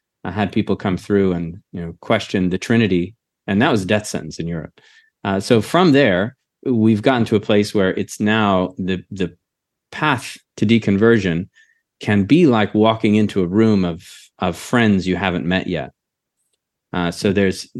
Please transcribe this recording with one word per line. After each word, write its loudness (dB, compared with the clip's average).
uh, -6
had -4
people -2
come -4
through 0
and, -6
you -10
know, -10
question -2
the -2
Trinity, 0
and 0
that 2
was 0
a -8
death 0
sentence -10
in -8
Europe. -10
Uh, -2
so 2
from 2
there, 2
we've 2
gotten 2
to 0
a 2
place 0
where 0
it's -8
now 2
the, -6
the -6
path -4
to 0
deconversion 2
can 2
be 4
like 2
walking 2
into 0
a 0
room 2
of, -6
of -4
friends 2
you 0
haven't -4
met -2
yet. -6
Uh, -2
so -2
there's, 0